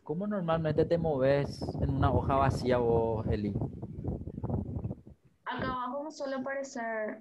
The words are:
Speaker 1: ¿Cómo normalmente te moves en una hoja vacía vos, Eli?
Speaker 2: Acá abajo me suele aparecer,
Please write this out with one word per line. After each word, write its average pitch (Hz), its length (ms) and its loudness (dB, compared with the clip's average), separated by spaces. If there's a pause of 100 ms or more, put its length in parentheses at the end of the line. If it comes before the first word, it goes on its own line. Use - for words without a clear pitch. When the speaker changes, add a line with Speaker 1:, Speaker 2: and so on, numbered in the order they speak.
Speaker 1:
¿Cómo 175 240 -4
normalmente 165 580 2
te 170 140 2
moves 143 640 2 (180)
en 139 100 2
una 139 200 4
hoja 135 260 2
vacía 131 420 4
vos, 113 500 2
Eli? 104 260 0 (1900)
Speaker 2:
Acá 254 280 -4
abajo 254 320 -4
me 311 60 -8
suele 269 260 -6
aparecer, 247 840 -6